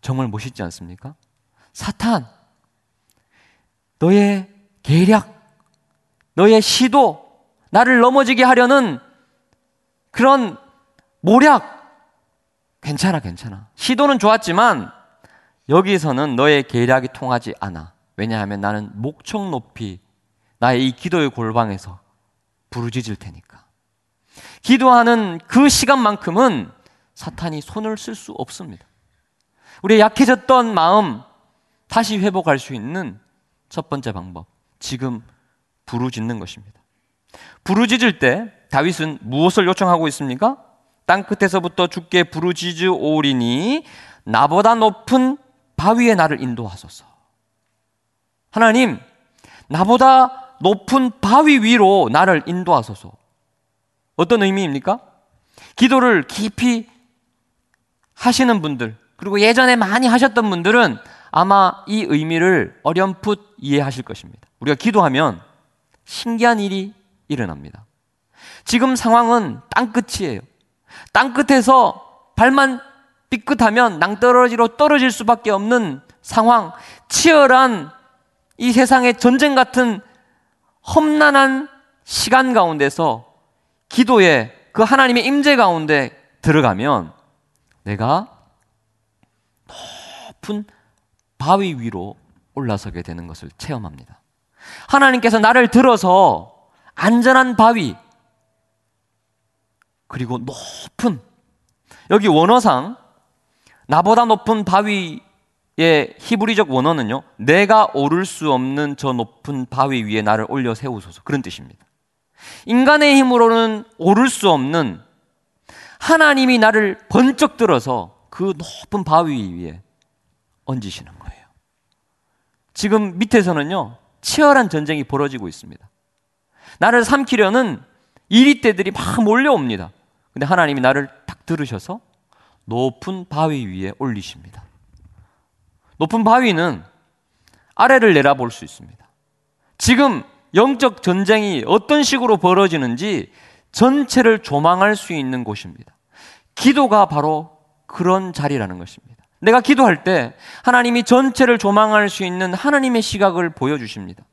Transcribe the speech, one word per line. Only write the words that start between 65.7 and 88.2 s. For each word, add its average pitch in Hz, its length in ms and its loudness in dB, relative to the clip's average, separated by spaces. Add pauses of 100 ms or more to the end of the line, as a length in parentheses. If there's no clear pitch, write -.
신기한 233 540 -2
일이 196 340 -6 (360)
일어납니다. 90 580 -10 (760)
지금 254 320 2
상황은 226 640 2 (100)
땅끝이에요. 208 720 -4 (720)
땅끝에서 247 1200 0
발만 262 460 2 (480)
삐끗하면 226 680 0
낭떠러지로 233 760 2
떨어질 285 360 2
수밖에 226 400 -2
없는 202 500 -2 (220)
상황, 226 480 0 (380)
치열한 262 800 4 (640)
이 247 160 -2
세상의 247 460 2
전쟁 269 340 2
같은 254 480 0 (800)
험난한 294 840 2 (340)
시간 254 500 0
가운데서 147 800 -2 (560)
기도의 185 640 4 (220)
그 214 80 0
하나님의 240 460 2
임재 285 280 2
가운데 156 560 0 (300)
들어가면 120 720 0 (720)
내가 120 520 -4 (2000)